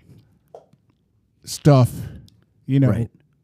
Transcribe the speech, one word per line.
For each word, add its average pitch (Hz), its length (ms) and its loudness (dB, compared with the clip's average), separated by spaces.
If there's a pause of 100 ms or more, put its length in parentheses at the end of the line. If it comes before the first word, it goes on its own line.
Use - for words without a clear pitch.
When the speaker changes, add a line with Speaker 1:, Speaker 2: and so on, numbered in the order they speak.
(1400)
Speaker 1:
stuff, 135 480 2 (720)
you 135 140 -2
know, 131 100 2
Speaker 2:
Right. 113 220 -4 (320)